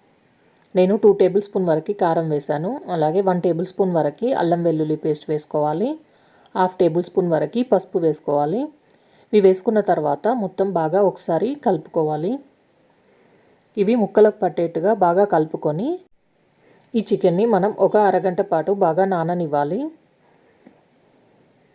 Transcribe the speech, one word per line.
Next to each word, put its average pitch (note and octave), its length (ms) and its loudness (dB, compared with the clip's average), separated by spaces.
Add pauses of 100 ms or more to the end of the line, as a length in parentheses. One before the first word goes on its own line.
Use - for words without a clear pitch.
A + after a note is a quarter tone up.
(800)
నేను F#3 140 4 (120)
టూ G3+ 80 8 (100)
టేబుల్ F#3 240 0
స్పూన్ F#3 240 -4
వరకు D#3+ 320 -2
కారం E3 320 0
వేశాను. D3+ 380 -4 (240)
అలాగే D#3+ 340 0
వన్ F3+ 160 -2
టేబుల్ E3+ 260 -2
స్పూన్ F#3+ 280 -2
వరకు D3 280 -2 (140)
అల్లం E3+ 260 0
వెల్లుల్లి D#3 380 -2
పేస్ట్ D3+ 260 -4
వేసుకోవాలి. D3+ 580 -4 (680)
హాఫ్ F3+ 240 0
టేబుల్ F3 280 0
స్పూన్ F3 260 0
వరకు D#3 360 -4
పసుపు F#3 240 -2 (120)
వేసుకోవాలి. D3+ 540 -2 (680)
ఇవి G#3 160 4
వేసుకున్న G#3 320 0 (100)
తర్వాత D3+ 360 0 (180)
మొత్తం G3 240 -2 (120)
బాగా D#3+ 200 0 (100)
ఒకసారి F#3 400 -4 (160)
కలుపుకోవాలి. D#3+ 640 -2 (1500)
ఇవి G3+ 180 2
ముక్కలకు G#3 420 4
పట్టేట్టుగా E3+ 500 -2 (120)
బాగా F3 200 4 (100)
కలుపుకొని D#3+ 520 -2 (1120)
ఈ G#3+ 120 0
చికెన్ని F#3+ 440 2
మనం G3 180 2 (140)
ఒక E3+ 100 0 (120)
అరగంట F#3 420 0
పాటు E3 220 0 (100)
బాగా F3 220 2 (100)
నాననివ్వాలి. E3 680 -2 (2000)